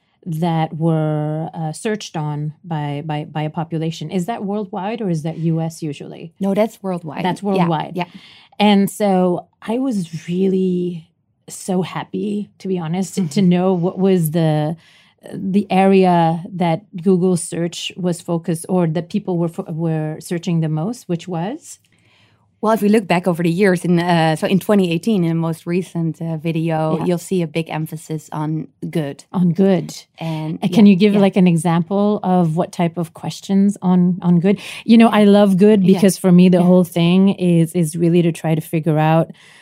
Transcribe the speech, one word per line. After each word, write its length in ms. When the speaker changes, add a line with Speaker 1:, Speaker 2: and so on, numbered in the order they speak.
Speaker 1:
that 520
were, 760
uh, 180
searched 440
on 380
by, 420
by, 200
by 160
a 80
population. 600
Is 160
that 160
worldwide 580
or 80
is 140
that 160
U 200
S 220
usually? 580
Speaker 2:
No, 140
that's 300
worldwide. 420
Speaker 1:
That's 160
Speaker 2:
Yeah, 80
Speaker 1:
worldwide. 460
Speaker 2:
yeah. 100
Speaker 1:
And 300
so 580
I 180
was 480
really 800
so 320
happy, 680
to 80
be 100
honest, 380
to 60
Speaker 2:
Mm-hmm. 280
Speaker 1:
know 240
what 240
was 340
the, 460
the 380
area 720
that 320
Google 340
search 640
was 240
focused 480
or 180
that 220
people 280
were 120
fo-, 220
were 480
searching 420
the 80
most, 400
which 180
was? 520
Speaker 2:
Well, 100
if 100
we 60
look 180
back 200
over 140
the 80
years, 340
in, 140
uh, 380
so 100
in 140
twenty 320
eighteen, 320
in 60
the 60
most 300
recent, 560
uh, 160
video, 640
Speaker 1:
Yeah. 60
Speaker 2:
you'll 120
see 240
a 60
big 240
emphasis 600
on 360
good. 440
Speaker 1:
On 200
good. 440
Speaker 2:
And, 420
Speaker 1:
Uh, 60
can 180
Speaker 2:
yeah, 60
Speaker 1:
you 40
give, 200
Speaker 2:
yeah. 60
Speaker 1:
like, 160
an 100
example 760
of 340
what 160
type 280
of 160
questions 640
on, 400
on 180
good? 200
You 140
know, 80
I 160
love 340
good 260
Speaker 2:
Yeah. 120
Speaker 1:
because 240
for 120
me, 180
the 100
Speaker 2:
Yeah. 80
Speaker 1:
whole 160
thing 460
is, 440
is 220
really 260
to 100
try 220
to 80
figure 380
out 320